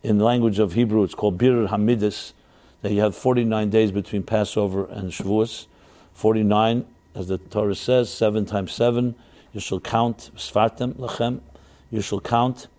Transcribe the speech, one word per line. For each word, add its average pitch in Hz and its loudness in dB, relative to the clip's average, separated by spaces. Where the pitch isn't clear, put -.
In 110 2
the 104 4
language 113 2
of 95 2
Hebrew, 110 2
it's 90 -2
called 101 -2
Birur 120 2
Hamidus, 104 0
that 104 -4
you 101 0
have 104 0
forty-nine 113 0
days 110 4
between 98 -4
Passover 101 -2
and 95 -10
Shavuos. 107 -2
Forty-nine, 110 2
as 92 -8
the 95 -2
Torah 104 -2
says, 123 0
seven 107 0
times 98 -4
seven, 120 0
you 98 -10
shall 95 -4
count, 117 -2
Sfartem 117 -2
Lachem, 123 -6
you 110 -4
shall 98 -4
count 120 -2